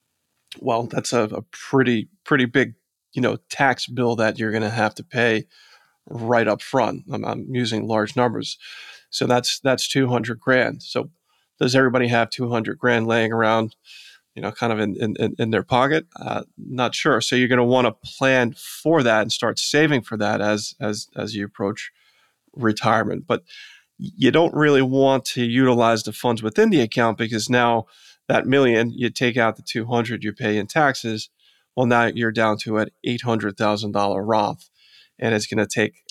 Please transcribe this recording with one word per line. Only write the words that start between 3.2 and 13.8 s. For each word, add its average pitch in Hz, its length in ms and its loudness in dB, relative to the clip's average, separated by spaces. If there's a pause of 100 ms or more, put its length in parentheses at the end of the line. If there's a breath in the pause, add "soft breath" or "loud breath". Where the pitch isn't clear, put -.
know, 113 160 0 (140)
tax 135 360 0
bill 120 300 -2
that 107 220 0
you're 110 140 -4
gonna 110 180 -2
have 110 240 -2
to - 100 -16
pay 117 420 0 (640 soft breath)
right 117 400 0
up 104 140 0
front. 107 500 -2
I'm, 107 120 -6
I'm 113 300 -8
using 113 320 -2
large 107 300 0
numbers. 113 400 -2 (540 loud breath)
So - 160 -4
that's, 123 340 0
that's 131 280 0
two 135 200 0
hundred 117 320 -2
grand. 123 420 0
So - 280 -6 (480)
does 131 180 2
everybody 127 320 4
have 117 220 2
two 123 180 -6
hundred 113 300 -4
grand 120 280 2
laying 113 260 2
around, 113 440 0 (580 loud breath)